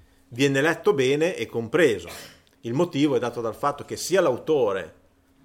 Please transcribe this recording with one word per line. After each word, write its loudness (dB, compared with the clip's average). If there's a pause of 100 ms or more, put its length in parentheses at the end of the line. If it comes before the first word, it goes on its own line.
(300)
viene 2
letto 2
bene 2
e -6
compreso. 0 (540)
Il -6
motivo 0
è 2
dato -6
dal -4
fatto -4
che -10
sia 0
l'autore 0 (460)